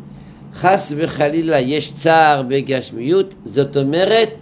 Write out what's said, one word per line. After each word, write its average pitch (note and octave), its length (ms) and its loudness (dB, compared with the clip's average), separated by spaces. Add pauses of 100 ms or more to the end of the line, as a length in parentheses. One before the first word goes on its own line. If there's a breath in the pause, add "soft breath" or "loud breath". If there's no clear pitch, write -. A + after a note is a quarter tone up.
(540 loud breath)
חס F#3+ 420 0
וחלילה D#3 640 0
יש C#3+ 320 -4
צער D#3 560 4
בגשמיות, C3+ 840 -2 (100)
זאת C#3 320 -2
אומרת F#3 540 2 (120)